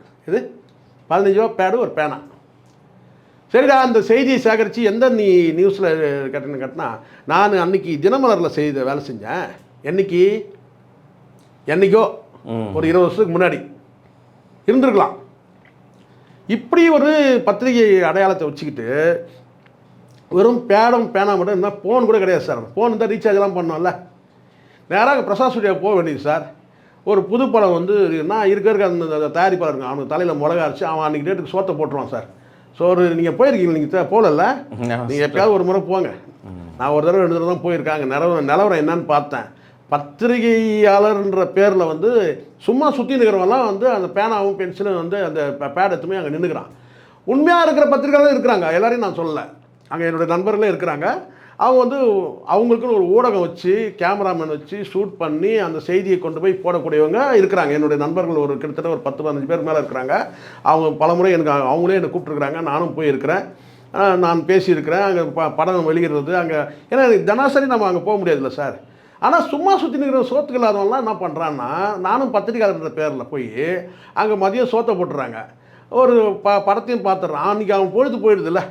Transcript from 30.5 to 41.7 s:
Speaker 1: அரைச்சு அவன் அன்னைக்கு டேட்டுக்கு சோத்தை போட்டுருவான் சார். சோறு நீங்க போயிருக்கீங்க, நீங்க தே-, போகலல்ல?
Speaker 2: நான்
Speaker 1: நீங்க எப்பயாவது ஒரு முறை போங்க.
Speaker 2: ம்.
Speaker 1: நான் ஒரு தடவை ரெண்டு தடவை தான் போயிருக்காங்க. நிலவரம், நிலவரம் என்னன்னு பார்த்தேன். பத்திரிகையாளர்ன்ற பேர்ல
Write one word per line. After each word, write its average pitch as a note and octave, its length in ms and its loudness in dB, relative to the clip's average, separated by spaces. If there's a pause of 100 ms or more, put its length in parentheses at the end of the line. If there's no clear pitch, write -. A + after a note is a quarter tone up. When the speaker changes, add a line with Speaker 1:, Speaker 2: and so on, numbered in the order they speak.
Speaker 1:
அரைச்சு B2+ 140 -8
அவன் D#3+ 200 -4
அன்னைக்கு D3+ 280 -2
டேட்டுக்கு E3+ 200 -6
சோத்தை F#3+ 240 -2
போட்டுருவான் C#3+ 320 -6
சார். A#2 300 -10 (380)
சோறு F3+ 340 2
நீங்க E3 200 0
போயிருக்கீங்க, F#3+ 420 2
நீங்க D#3+ 300 -2
தே-, D3+ 120 -4
போகலல்ல? F3+ 320 4 (420)
Speaker 2:
நான் A#2+ 180 -4
Speaker 1:
நீங்க C#3+ 220 -2
எப்பயாவது F#3+ 240 2
ஒரு G3 120 2
முறை F#3 180 0
போங்க. F3+ 280 -2 (340)
Speaker 2:
ம். F2+ 340 -16
Speaker 1:
நான் B2+ 120 -4
ஒரு D3 160 2
தடவை F3+ 220 4
ரெண்டு E3 120 0
தடவை F3 160 0
தான் - 80 -8
போயிருக்காங்க. D#3 400 -2
நிலவரம், D3 420 0
நிலவரம் D#3+ 420 2
என்னன்னு E3+ 180 -2
பார்த்தேன். C#3+ 400 -2 (460)
பத்திரிகையாளர்ன்ற G#3 1500 2 (100)
பேர்ல F#3+ 340 4